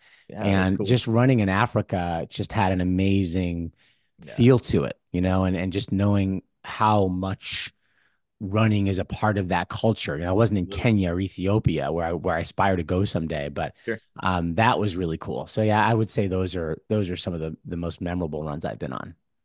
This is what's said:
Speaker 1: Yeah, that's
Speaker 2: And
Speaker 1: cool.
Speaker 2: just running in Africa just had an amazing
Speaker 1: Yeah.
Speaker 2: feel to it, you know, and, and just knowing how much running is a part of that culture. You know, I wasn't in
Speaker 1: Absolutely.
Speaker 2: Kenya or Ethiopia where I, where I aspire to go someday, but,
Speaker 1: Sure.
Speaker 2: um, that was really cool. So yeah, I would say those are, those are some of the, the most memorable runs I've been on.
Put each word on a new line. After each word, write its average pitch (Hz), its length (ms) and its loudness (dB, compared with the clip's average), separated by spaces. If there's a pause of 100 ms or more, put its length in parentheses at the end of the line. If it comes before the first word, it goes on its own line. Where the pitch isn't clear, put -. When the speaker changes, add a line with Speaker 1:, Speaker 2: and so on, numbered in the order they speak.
(280)
Speaker 1:
Yeah, 101 240 -2
that's 95 220 4
Speaker 2:
And - 0 -
Speaker 1:
cool. 98 140 -2
Speaker 2:
just 120 200 2
running 120 320 4
in 98 100 2
Africa 95 800 0
just - 240 -6
had 95 180 2
an 92 100 0
amazing 90 920 0 (500)
Speaker 1:
Yeah. - 160 -6
Speaker 2:
feel 123 200 8
to 87 260 0
it, - 140 -8 (140)
you 90 80 0
know, 92 240 2
and, 92 100 0
and 90 160 -2
just 98 220 -4
knowing 98 500 2 (220)
how 107 420 2
much - 640 -6 (640)
running 104 480 2
is 95 120 0
a 95 60 -4
part 107 320 0
of 95 100 -2
that 87 220 0
culture. - 480 -2
You 82 80 -6
know, 90 60 -2
I - 20 0
wasn't 104 240 2
in 90 80 0
Speaker 1:
Absolutely. - 180 -4
Speaker 2:
Kenya 98 300 2
or 87 80 -2
Ethiopia 90 680 0
where 82 160 -2
I, 85 40 -4
where 85 240 -2
I 82 60 -2
aspire 95 340 0
to 87 80 -2
go 92 220 0
someday, 78 420 -4
but, 73 260 -6 (120)
Speaker 1:
Sure. 110 140 -6 (220)
Speaker 2:
um, 85 340 -2
that 113 220 4
was 92 200 -2
really 82 200 -2
cool. 67 300 -8
So - 140 -2
yeah, 107 260 4
I 113 60 4
would 110 160 2
say 101 180 -2
those 92 280 -2
are, 80 220 -4 (120)
those 104 200 0
are 90 60 -6
some 90 180 -6
of 85 60 -6
the, 80 240 -6
the 82 140 -8
most 85 240 -6
memorable 87 420 -4
runs 76 220 -6
I've 55 140 -8
been 65 120 -8
on. - 240 -10 (300)